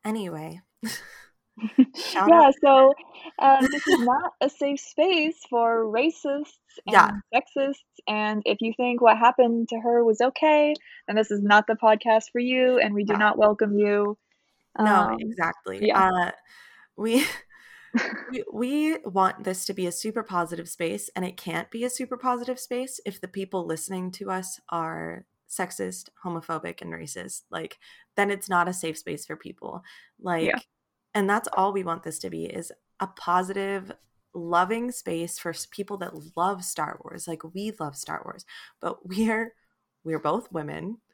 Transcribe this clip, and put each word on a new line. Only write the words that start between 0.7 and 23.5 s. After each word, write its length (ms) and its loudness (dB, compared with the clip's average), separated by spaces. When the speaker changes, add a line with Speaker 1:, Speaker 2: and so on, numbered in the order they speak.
Speaker 1:
<laughs> 180 -8
Speaker 2:
<laughs> 400 -2
Speaker 1:
Shout 340 0
Speaker 2:
Yeah, 180 10
Speaker 1:
out. 140 6
Speaker 2:
so, 320 8
um, 220 6
this 160 -4
is 120 6
Speaker 1:
<laughs> 0 -
Speaker 2:
not 420 0
a 80 2
safe 300 -2
space 600 0
for 360 2
racists 680 -2
Speaker 1:
Yeah. 240 8
Speaker 2:
and 120 -6
sexists, 500 -2
and 380 -2
if 160 2
you 140 -2
think 260 -2
what 160 8
happened 520 4
to 100 -6
her 240 2
was 160 4
okay, 540 4
then 80 -4
this 140 2
is 140 -2
not 240 6
the 80 0
podcast 560 4
for 80 -4
you, 400 2
and 160 2
we 80 0
do 100 0
Speaker 1:
No. 60 0
Speaker 2:
not 180 4
welcome 400 4
you. 400 2
Speaker 1:
No, 320 4
Speaker 2:
Um, 80 -2
Speaker 1:
exactly. 680 -4
Speaker 2:
yeah. 240 4
Speaker 1:
Uh, 220 0
we, 340 2
<laughs> 60 -10
Speaker 2:
<laughs> 380 -4
Speaker 1:
we, 200 -8
we 540 -2
want 380 0
this 220 -4
to 100 -6
be 100 -4
a 60 -4
super 320 -6
positive 440 -4
space, 480 -6
and 80 -4
it 140 -8
can't 320 -8
be 140 -8
a 80 -4
super 260 -8
positive 420 -4
space 460 -8
if 160 -10
the 60 -12
people 400 -8